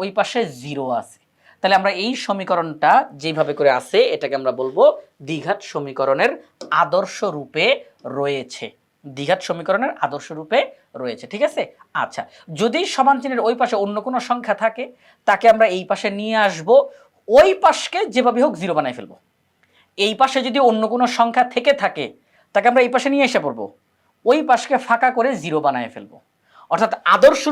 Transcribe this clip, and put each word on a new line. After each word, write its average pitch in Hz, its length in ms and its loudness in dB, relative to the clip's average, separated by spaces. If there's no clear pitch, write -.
ওই 196 160 -4
পাশে 208 220 0
জিরো 139 220 -8
আছে। - 200 -12
তাহলে 190 200 2
আমরা 196 120 0
এই 233 80 -2
সমীকরণটা 170 680 0
যেভাবে 151 360 -2
করে 143 200 4
আছে, 196 200 0
এটাকে 139 240 -4
আমরা 131 200 -2
বলবো 131 240 0
দ্বিঘাত 160 320 -4
সমীকরণের 139 600 0
আদর্শ 180 340 -2
রূপে 151 280 -4
রয়েছে, 139 480 -6
দ্বিঘাত 143 420 -2
সমীকরণের 190 440 -2
আদর্শ 143 220 -8
রূপে 160 200 -2
রয়েছে, 123 320 -8
ঠিক 214 160 -4
আছে? 254 120 -6
আচ্ছা, - 180 -8
যদি 233 180 0
সমান 269 260 2
চিহ্নের 254 260 -4
ওই 247 140 2
পাশে 247 220 0
অন্য 208 220 -4
কোনো 254 120 -4
সংখ্যা 240 340 -2
থাকে, 226 200 -4
তাকে 202 260 4
আমরা 220 120 4
এই 185 160 -6
পাশে 202 160 -4
নিয়ে 220 160 -4
আসব, 165 220 -4
ওই 285 220 6
পাশকে - 360 2
যেভাবে 240 300 2
হোক 285 160 0
জিরো 180 160 -4
বানাই 131 200 0
ফেলবো। - 180 -16
এই 214 160 0
পাশে 262 260 2
যদি 254 120 0
অন্য 220 140 2
কোনো 247 120 0
সংখ্যা 233 360 2
থেকে 254 180 2
থাকে, 170 220 -2
তাকে 202 180 2
আমরা 254 140 6
এই 240 100 -2
পাশে 254 180 -2
নিয়ে 277 160 2
এসে 220 160 0
পড়বো, 113 200 -6
ওই 285 100 4
পাশকে 254 260 2
ফাঁকা 240 300 2
করে 233 120 2
জিরো 156 220 -2
বানায় 123 280 -2
ফেলবো। 98 240 -20
অর্থাৎ 196 180 2
আদর্শ 277 360 6